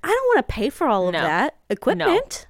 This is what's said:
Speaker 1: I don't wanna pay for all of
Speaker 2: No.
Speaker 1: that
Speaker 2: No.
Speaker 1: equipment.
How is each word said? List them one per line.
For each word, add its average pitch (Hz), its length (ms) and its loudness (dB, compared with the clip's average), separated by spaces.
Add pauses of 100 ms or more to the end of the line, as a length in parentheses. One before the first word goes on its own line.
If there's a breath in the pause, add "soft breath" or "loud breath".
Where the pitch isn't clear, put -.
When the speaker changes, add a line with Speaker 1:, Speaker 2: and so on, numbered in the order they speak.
Speaker 1:
I - 40 -4
don't 494 220 2
wanna 415 120 4
pay 226 300 -4
for 330 160 -2
all 196 220 2
of 175 40 -4
Speaker 2:
No. 156 80 -2
Speaker 1:
that 165 320 0 (160)
Speaker 2:
No. - 60 -2
Speaker 1:
equipment. - 760 -2